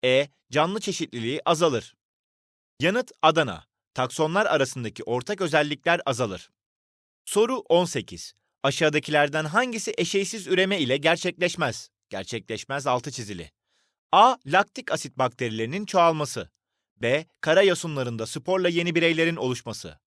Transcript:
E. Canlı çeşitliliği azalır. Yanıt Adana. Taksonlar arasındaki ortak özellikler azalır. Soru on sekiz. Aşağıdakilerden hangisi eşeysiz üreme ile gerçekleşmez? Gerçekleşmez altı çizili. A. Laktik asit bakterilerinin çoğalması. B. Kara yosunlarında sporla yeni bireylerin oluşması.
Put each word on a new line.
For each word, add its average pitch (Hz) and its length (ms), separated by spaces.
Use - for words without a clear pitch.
E. 131 240
Canlı 165 300
çeşitliliği 139 640
azalır. 139 520
Yanıt 208 320
Adana. 156 440
Taksonlar 160 520
arasındaki 131 580
ortak 127 360
özellikler 156 680
azalır. 113 440
Soru 233 340
on 175 260
sekiz. 107 500
Aşağıdakilerden 151 840
hangisi 220 540
eşeysiz 196 480
üreme 190 340
ile 131 160
gerçekleşmez? 165 960
Gerçekleşmez 113 760
altı 127 240
çizili. 98 420
A. 196 240
Laktik 185 460
asit - 260
bakterilerinin 123 680
çoğalması. 160 640
B. 135 240
Kara 165 220
yosunlarında 139 640
sporla 180 420
yeni 170 260
bireylerin 165 420
oluşması. 120 720